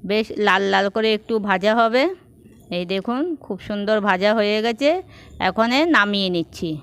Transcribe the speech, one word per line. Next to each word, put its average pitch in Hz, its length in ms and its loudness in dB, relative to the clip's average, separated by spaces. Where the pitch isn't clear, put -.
বেশ 214 180 0
লাল 196 240 4
লাল 196 200 2
করে 220 180 0
একটু 220 160 -6
ভাজা 196 260 2
হবে। 233 280 2
এই 180 100 -4
দেখুন, 196 340 -4
খুব 190 160 -10
সুন্দর 208 400 -2
ভাজা 196 380 2
হয়ে 208 240 0
গেছে, 233 280 0
এখন 220 280 0
এ - 20 4
নামিয়ে 202 340 2
নিচ্ছি। 170 400 -4